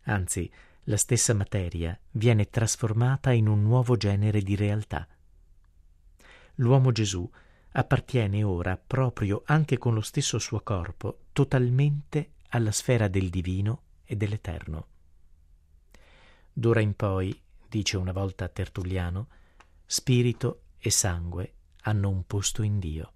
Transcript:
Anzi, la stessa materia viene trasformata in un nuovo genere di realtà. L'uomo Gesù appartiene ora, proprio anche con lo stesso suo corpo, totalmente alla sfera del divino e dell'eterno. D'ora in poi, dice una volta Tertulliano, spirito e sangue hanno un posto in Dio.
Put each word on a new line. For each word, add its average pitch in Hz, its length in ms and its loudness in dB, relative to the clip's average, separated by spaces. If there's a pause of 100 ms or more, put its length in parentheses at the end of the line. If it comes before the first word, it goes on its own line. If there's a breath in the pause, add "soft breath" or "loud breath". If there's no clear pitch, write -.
Anzi, 90 460 -2 (340 soft breath)
la 104 140 0
stessa - 360 2
materia 90 640 -2 (140)
viene 113 380 4
trasformata 117 800 0
in 110 160 4
un 104 160 4
nuovo 120 340 4
genere 104 440 2
di 101 140 0
realtà. 104 520 -2 (1500 loud breath)
L'uomo 131 360 6
Gesù 98 380 -2 (420 soft breath)
appartiene 107 720 0
ora, 92 340 0
proprio 117 680 -2
anche 147 320 2
con 117 160 0
lo 107 80 0
stesso - 380 -4
suo 107 220 -6
corpo, - 720 -6
totalmente 139 1000 0 (160)
alla 113 220 0
sfera 110 360 2
del 95 220 0
divino 92 520 -2 (240)
e 120 100 -8
dell'eterno. 95 720 -6 (1700 soft breath)
D'ora 113 260 2
in 107 160 0
poi, 95 420 -2 (300)
dice 101 300 -2
una 92 160 -4
volta 92 340 -4
Tertulliano, 92 800 -6 (580 soft breath)
spirito - 760 0 (160)
e - 120 -4
sangue 87 640 -2 (280)
hanno 101 280 0
un 95 160 -2
posto - 360 -2
in 104 180 0
Dio. 78 360 -6